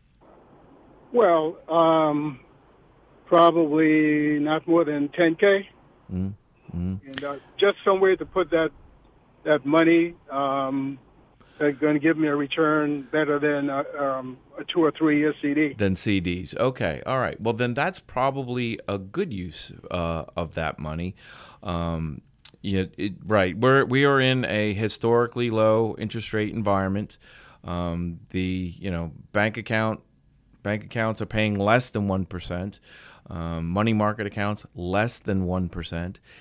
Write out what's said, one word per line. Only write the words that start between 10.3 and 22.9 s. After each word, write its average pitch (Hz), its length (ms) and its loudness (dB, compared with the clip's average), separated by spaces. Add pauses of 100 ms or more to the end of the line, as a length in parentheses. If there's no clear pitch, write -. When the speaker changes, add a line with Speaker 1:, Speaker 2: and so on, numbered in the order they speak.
Speaker 1:
um, 135 680 -2 (600)
that's 147 180 2
gonna 151 220 2
give 156 180 2
me 156 100 0
a 143 80 0
return 147 800 0
better 147 260 0
than, 143 300 0
uh, 139 140 -2 (160)
um, 131 400 -4 (200)
a 143 60 -10
two 175 180 0
or 151 100 4
three 151 260 2
year 147 240 2
C 143 100 0
D. 147 220 0
Speaker 2:
Than 98 200 0
C 98 260 0
Ds. 87 340 -6
Okay. 110 500 -2
All 131 140 -2
right. 104 200 -4
Well, 113 140 -2
then 120 220 -2
that's 165 260 -4
probably 127 880 -4
a 101 80 -2
good 117 340 -6
use, 90 420 -10 (180)
uh, 82 340 -2 (100)
of 82 200 -6
that 78 240 -4
money. 82 360 -6 (480)
Um, 85 600 -6 (400)
yeah, 95 220 -2 (120)